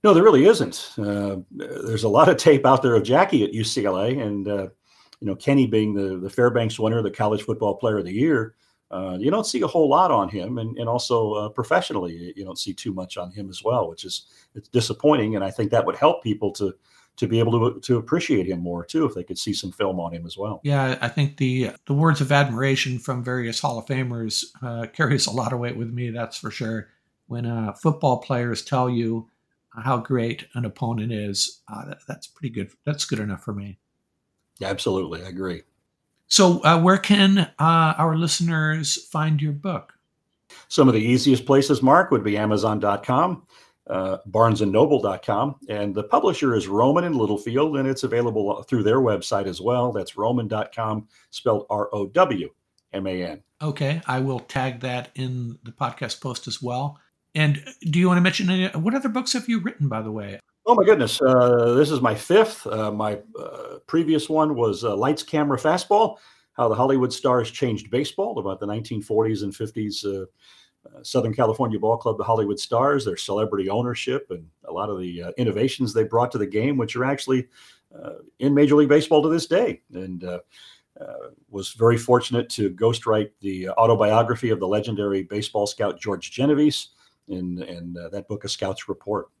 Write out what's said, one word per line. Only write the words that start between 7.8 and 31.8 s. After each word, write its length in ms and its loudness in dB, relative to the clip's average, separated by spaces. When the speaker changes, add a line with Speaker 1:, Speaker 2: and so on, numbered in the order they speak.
Speaker 1:
of 80 -2
the 80 -10
year, 400 0
uh, 280 -8
you 120 0
don't 160 -2
see 140 -4
a 60 -2
whole 220 2
lot 220 4
on 180 2
him, 300 -8
and, 180 -8
and 100 -6
also, 460 0
uh, 160 -6
professionally, 640 -4
you, 220 -14
you 100 -12
don't 140 -14
see 120 -10
too 220 -8
much 240 -10
on 140 -10
him 180 -14
as 140 -16
well, 260 0
which 160 -16
is, 220 -12
it's 160 -18
disappointing, 680 2
and 80 -4
I 60 -4
think 220 -4
that 140 2
would 100 -2
help 260 2
people 300 -2
to, 240 -4
to 120 -2
be 120 2
able 340 2
to, 60 -14
to 180 0
appreciate 480 0
him 140 -4
more, 260 -6
too, 200 -2
if 100 -2
they 80 -8
could 160 -10
see 140 -4
some 180 -8
film 280 -4
on 140 -6
him 140 -12
as 100 -16
well. 260 -6
Speaker 2:
Yeah, 380 0
I 60 -2
think 300 -2
the, 340 0
the 80 0
words 260 4
of 100 0
admiration 680 0
from 240 -6
various 360 -4
Hall 200 -4
of 80 -16
Famers, 580 -4
uh, 320 -8
carries 320 2
a 60 -4
lot 200 -2
of 60 -4
weight 200 -6
with 140 -6
me, 200 -6
that's 260 -8
for 140 -10
sure. 380 -8
When, 220 -6
uh, 260 -4
football 460 0
players 440 -4
tell 240 -2
you 420 -4
how 260 -2
great 560 -4
an 100 -4
opponent 480 -6
is, 560 -6
uh, 180 -14